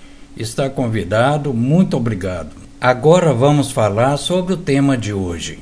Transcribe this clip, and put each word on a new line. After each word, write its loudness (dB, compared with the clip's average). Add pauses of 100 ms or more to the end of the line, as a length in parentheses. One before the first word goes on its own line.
(360)
Está -4
convidado, 0
muito 2
obrigado. -4 (300)
Agora 4
vamos 2
falar 2
sobre -2
o -2
tema 0
de -4
hoje. -6